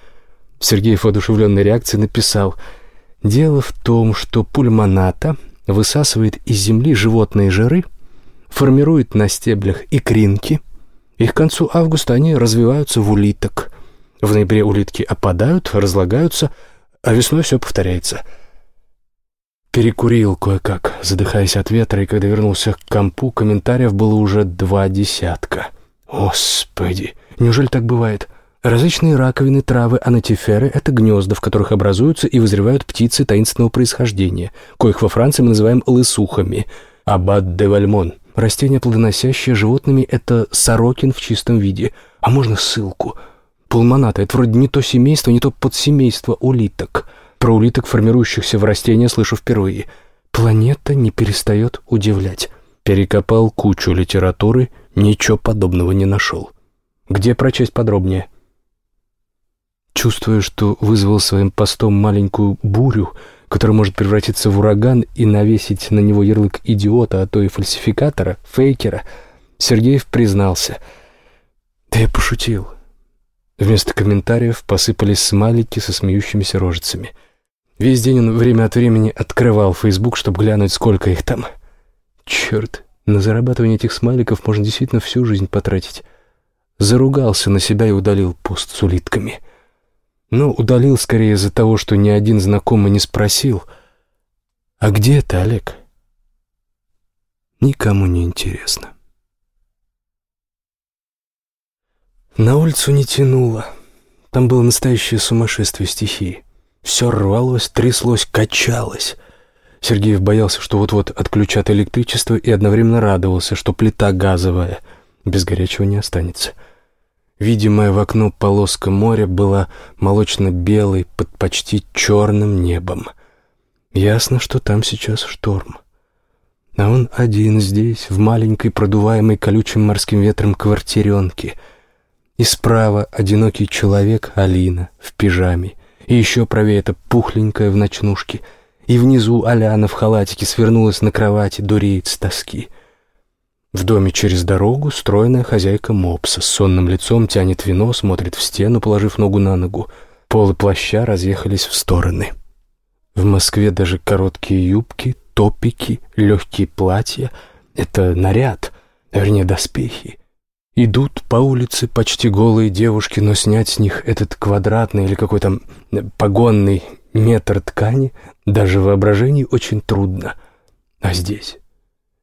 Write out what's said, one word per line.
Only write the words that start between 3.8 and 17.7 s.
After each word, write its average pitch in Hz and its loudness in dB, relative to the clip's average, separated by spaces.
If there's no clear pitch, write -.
что - -2
пульмоната 107 2
высасывает 110 0
из 110 0
земли 113 2
животные 107 2
жиры, 120 2
формирует 143 2
на 104 2
стеблях 98 -2
икринки, 110 0
и 117 2
к - -2
концу 156 0
августа 160 0
они 156 2
развиваются 120 2
в 104 2
улиток. 101 -2
В 104 0
ноябре 107 2
улитки 101 -2
опадают, 110 0
разлагаются, 101 0
а 120 0
весной 123 2
всё 139 0
повторяется». - -4